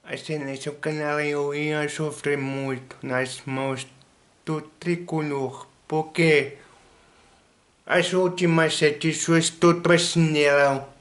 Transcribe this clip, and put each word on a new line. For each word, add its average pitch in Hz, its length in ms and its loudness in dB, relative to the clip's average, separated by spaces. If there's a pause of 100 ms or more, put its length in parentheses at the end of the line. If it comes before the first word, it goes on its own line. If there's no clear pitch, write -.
a 135 140 -10
seleção 143 600 -8
canarinho 147 760 -2
ia 151 340 -2
sofrer 147 500 -4
muito 135 640 -6
nas 127 420 -4
mãos 135 420 -6 (600)
do 156 160 -4
tricolor, 151 1040 -6 (200)
porque 156 720 2 (1300)
as 175 280 0
últimas 175 680 2
edições 160 680 2
do 170 240 4
Brasileirão 151 1120 4 (120)